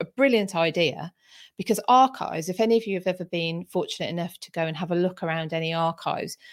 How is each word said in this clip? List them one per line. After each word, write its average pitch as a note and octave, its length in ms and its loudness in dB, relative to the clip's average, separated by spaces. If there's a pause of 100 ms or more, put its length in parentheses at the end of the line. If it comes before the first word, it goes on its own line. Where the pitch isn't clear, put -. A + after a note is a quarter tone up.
a - 40 -2
brilliant A3 520 2
idea, E3 560 0 (460)
because G3 280 0
archives, B3+ 640 4
if F3+ 100 -6
any A3+ 180 4
of A3+ 100 0
you G3 80 -2
have F3+ 120 -2
ever F#3 180 -2
been E3+ 420 -4
fortunate - 420 -4
enough F3 320 -6
to - 100 -18
go E3 120 -4
and D#3+ 140 -4
have F3 140 -4
a F3 60 0
look F3+ 260 0
around D#3+ 300 -4
any E3 200 -2
archives, E3 680 -4 (140)